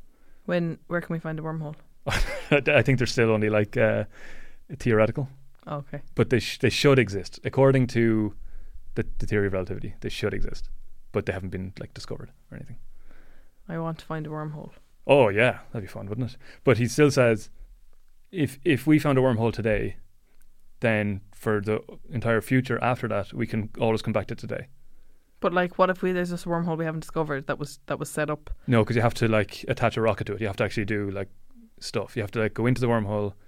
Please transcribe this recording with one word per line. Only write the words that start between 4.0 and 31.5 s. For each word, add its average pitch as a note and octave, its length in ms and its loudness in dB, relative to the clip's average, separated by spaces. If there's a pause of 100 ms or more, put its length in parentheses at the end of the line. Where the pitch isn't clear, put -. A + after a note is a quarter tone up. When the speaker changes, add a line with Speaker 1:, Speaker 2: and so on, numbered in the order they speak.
Speaker 2:
theoretical. A2 520 2 (380)
Speaker 1:
Okay. C#3+ 340 -10 (140)
Speaker 2:
But A#2 140 4
they A#2 100 4
sh-, - 200 -4
they A#2+ 100 4
should C3+ 300 6
exist. G2 440 0
According C3 440 6
to A2 480 2 (600)
the, A2 100 0 (140)
the G2+ 60 2
theory G2+ 220 2
of F#2+ 60 -2
relativity, G2+ 480 -4
they G#2+ 80 -4
should G#2 240 -4
exist. - 360 0 (420)
But G#2 140 -2
they F#2+ 80 -2
haven't F#2 160 -6
been, F#2 300 -6
like, - 140 -14
discovered - 360 -10 (220)
or - 60 -14
anything. - 200 -12 (880)
Speaker 1:
I E3 120 -6
want E3 200 -6
to - 60 -18
find D#3 220 -8
a - 20 -12
wormhole. D3+ 420 -10 (360)
Speaker 2:
Oh, C3+ 220 8
yeah. G#2+ 300 2 (120)
That'd G2 160 -8
be - 40 -16
fun, G#2 160 -12
wouldn't A2 260 -4
it? - 40 -18 (260)
But B2 140 6
he A#2+ 100 2
still D3 220 6
says, A#2+ 400 4 (840)
if, D#3+ 320 -2
if C#3+ 220 2
we D3+ 140 8
found C#3+ 180 2
a C3 40 6
wormhole A#2 320 4
today, A2 420 0 (840)
then G#2 400 2 (120)
for G#2+ 280 0
the G#2+ 200 -2 (300)
entire A2+ 300 0
future B2+ 420 2
after B2 240 0
that, G#2 260 -4
we A2+ 140 -4
can A2 320 -4
always A2+ 240 2
come A2 100 -2
back G#2 140 0
to A#2 80 -8
today. - 320 -10 (720)
Speaker 1:
But, F#3 140 0
like, F3+ 260 0
what F#3 100 6
if F#3 140 -2
we, F#3 80 2
there's F3+ 180 0
just F3 160 -6
a F3 40 -6
wormhole E3+ 280 -2
we D#3+ 80 -4
haven't D#3+ 140 -4
discovered D3+ 480 -4
that D3+ 100 -2
was, - 300 -10
that C#3+ 100 -2
was D3 140 -8
set D3+ 180 -2
up? - 220 -6 (160)
Speaker 2:
No, A#2 180 6
'cause A#2 100 -2
you A2+ 60 4
have A#2 140 2
to, A#2+ 120 2
like, G#2+ 400 0
attach B2 300 0
a A2+ 40 0
rocket A2 260 2
to G#2 60 -4
it. G2 80 -8
You A2 60 -2
have F#2+ 100 -6
to A#2 60 0
actually G#2 220 -2
do, G#2 240 -2
like, G2 200 -6 (500)